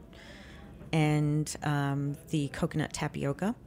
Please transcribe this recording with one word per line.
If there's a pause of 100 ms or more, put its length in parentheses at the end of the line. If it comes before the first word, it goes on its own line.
(920)
and,
um, (140)
the
coconut
tapioca. (120)